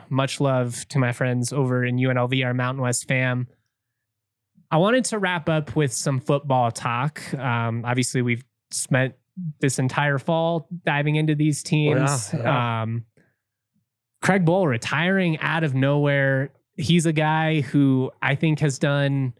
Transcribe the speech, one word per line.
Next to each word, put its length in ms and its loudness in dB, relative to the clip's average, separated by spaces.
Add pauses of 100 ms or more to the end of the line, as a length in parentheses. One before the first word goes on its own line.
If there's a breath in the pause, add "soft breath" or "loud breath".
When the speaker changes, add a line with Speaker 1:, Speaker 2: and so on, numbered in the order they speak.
Speaker 1:
Much 320 -2
love 480 0
to 80 -4
my 140 2
friends 420 -2
over 320 0
in 140 -2
U 100 2
N 80 0
L 100 2
V, 160 0
our 120 -2
Mountain 260 -4
West 260 -2
fam. 400 0 (1200)
I 60 2
wanted 280 2
to 140 -4
wrap 300 -2
up 260 -2
with 180 0
some 260 -2
football 520 0
talk. 500 -4 (140)
Um, 500 -2
obviously, 360 0
we've 220 -2 (280)
spent 440 0 (440)
this 200 0
entire 380 0
fall 500 -2 (180)
diving 300 2
into 200 2
these 360 0
Speaker 2:
Oh, 40 4
yeah, 200 2 (100)
Speaker 1:
teams. 280 -2
Speaker 2:
yeah. 480 0
Speaker 1:
Um, 240 -4 (1160 soft breath)
Craig 240 4
Bohl 220 2
retiring 720 0
out 240 -2
of 120 -2
nowhere. 760 0 (260)
He's 280 2
a 80 2
guy 480 0
who 500 2 (100)
I 140 0
think 240 0
has 200 -2
done 600 0